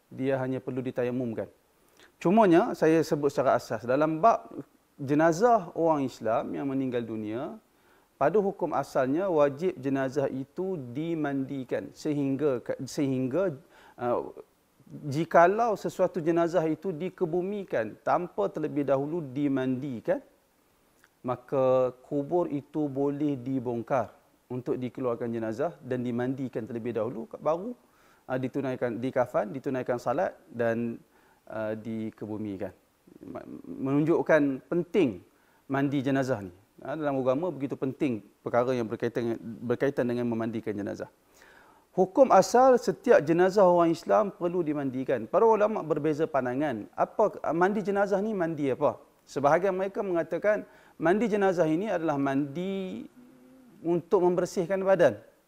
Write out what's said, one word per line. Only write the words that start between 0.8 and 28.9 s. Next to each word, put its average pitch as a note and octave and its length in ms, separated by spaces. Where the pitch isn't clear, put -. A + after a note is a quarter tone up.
ditayamumkan. B2 640
Cumanya, G3 560
saya D#3+ 240
sebut D3 320
secara B2 240
asas, A#2+ 320
dalam D#3 320
bab - 320
jenazah E3 720
orang D#3 320
Islam A#2 480
yang C#3+ 160
meninggal C3 320
dunia, A2+ 560
pada D#3+ 240
hukum F#3+ 320
asalnya C#3 560
wajib D3 480
jenazah C3+ 560
itu F3+ 480
dimandikan C#3 960
sehingga, C#3 720
sehingga, C3+ 640
uh, A#2 320
jikalau F3+ 640
sesuatu F3+ 480
jenazah E3+ 480
itu E3 240
dikebumikan F3 1120
tanpa E3+ 400
terlebih D3 400
dahulu D3 400
dimandikan, C3 960
maka C3 640
kubur D3+ 400
itu D3 400
boleh C#3+ 480
dibongkar A#2+ 800
untuk C3 240
dikeluarkan A#2+ 560
jenazah A#2 480
dan B2 240
dimandikan B2 560
terlebih A2+ 320
dahulu, C3 320
baru, F3 320
uh, C3 80
ditunaikan, B2+ 640